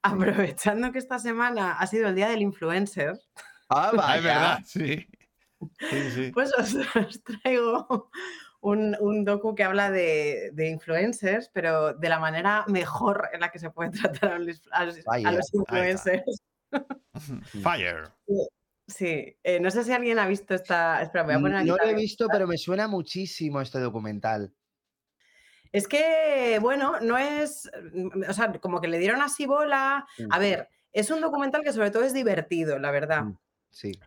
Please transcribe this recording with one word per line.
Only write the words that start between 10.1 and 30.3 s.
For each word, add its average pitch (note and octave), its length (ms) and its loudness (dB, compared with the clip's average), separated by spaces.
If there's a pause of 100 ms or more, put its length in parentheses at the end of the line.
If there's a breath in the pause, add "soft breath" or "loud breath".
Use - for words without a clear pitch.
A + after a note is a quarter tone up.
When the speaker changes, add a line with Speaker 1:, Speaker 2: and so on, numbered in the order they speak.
Speaker 1:
de D#3+ 160 0
influencers, F#3+ 840 0
pero D#3+ 420 2
de D#3+ 140 -2
la D#3+ 120 4
manera F3 480 2
mejor F#3+ 640 0
en E3 80 -6
la F3 100 -2
que F3 80 -16
se D#3+ 120 -10
puede E3 200 -4
tratar G3 440 0
a F3 40 -4
los, E3+ 320 -6
a F3 140 2
los, E3+ 140 -8
a D#3+ 80 -20
Speaker 2:
Vaya. B2 260 2
Speaker 1:
los F3 60 2
Speaker 3:
Ahí - 20 -
está. - 180 -4
Speaker 1:
influencers. F#3 840 0 (280)
Speaker 3:
<laughs> D#3 920 -8
Fire. F2 480 -2 (760)
Speaker 1:
Sí, E3 560 -6
eh, F3 160 2
no F3+ 140 2
sé A#3 100 0
si A#3 100 0
alguien A#3+ 280 2
ha G3 80 2
visto G3 260 -2
esta, E3+ 480 2
espera, E3 220 0
voy D3+ 100 2
a D3+ 60 4
poner - 160 2
aquí D#3 100 2
Speaker 2:
No E3+ 100 4
lo F#3+ 60 2
he A3 40 4
Speaker 1:
también. G#3+ 120 2
Speaker 2:
visto, A3 320 -2
pero G3 160 2
me E3+ 100 0
suena F#3+ 300 -2
muchísimo E3 720 -4
este C3 200 -4
documental. G#2+ 760 -4 (1160 soft breath)
Speaker 1:
Es G3+ 160 0
que, D4 720 2
bueno, C4+ 380 0
no A#3 180 2
es, D4 500 -2 (600)
o G3 40 -2
sea, G#3 280 0
como F3 200 -4
que F3 80 -4
le E3+ 100 0
dieron G#3+ 220 2
así C#4+ 260 -2
bola. C#4 600 2 (100)
Speaker 2:
Sí. A#2 140 -8